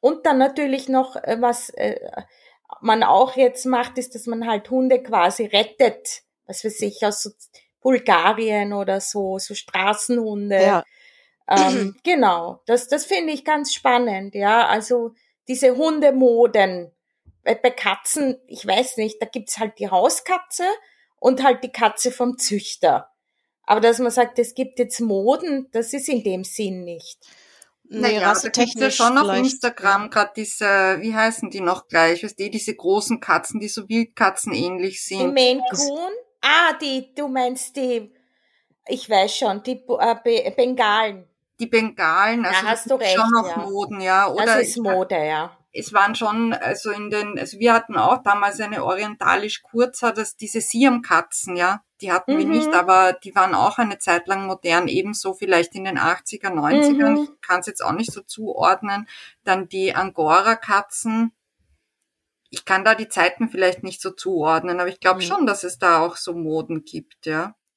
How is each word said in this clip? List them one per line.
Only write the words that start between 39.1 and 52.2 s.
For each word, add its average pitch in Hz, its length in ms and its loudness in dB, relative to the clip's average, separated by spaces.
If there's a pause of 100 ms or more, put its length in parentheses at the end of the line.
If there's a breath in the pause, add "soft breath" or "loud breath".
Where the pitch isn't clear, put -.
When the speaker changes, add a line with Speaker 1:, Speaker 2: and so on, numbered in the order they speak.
Speaker 1:
schon, 208 260 -2
die 254 140 -6
Bo-, - 220 -4
äh, 226 240 2
Be-, 226 340 0
Bengalen. 220 720 0 (320)
Speaker 3:
Die 233 60 -6
Bengalen, 220 800 0
Speaker 1:
Da 180 60 -2
Speaker 3:
also 190 160 2
Speaker 1:
hast 220 200 -2
Speaker 3:
das 240 40 -2
Speaker 1:
du 269 60 2
Speaker 3:
ist 220 160 0
schon 220 160 2
Speaker 1:
recht, - 20 0
Speaker 3:
noch 226 200 2
Speaker 1:
ja. 170 60 -6
Speaker 3:
Moden, 196 440 -6
ja. 190 340 4
Speaker 1:
Das - 0 -
Speaker 3:
Oder 220 260 2
Speaker 1:
ist 226 160 -2
Speaker 3:
ich 240 80 -6
hab 190 140 0
Speaker 1:
Mode, 185 180 -2 (100)
ja. 156 320 -4 (140)
Speaker 3:
es - 200 -12
waren 208 220 4
schon, 226 380 -2
also - 380 -4
in 208 200 -8
den, 208 280 -4
also 190 200 -10
wir 233 160 4
hatten 226 220 -2
auch 233 260 2
damals 202 380 0
eine 208 240 -6
orientalisch 202 800 -2
Kurzer, 240 500 -2
das, 208 240 -8
diese 220 240 -8
Siam-Katzen, 226 960 0
ja. 185 260 0 (180)
Die 190 120 -6
hatten 190 260 0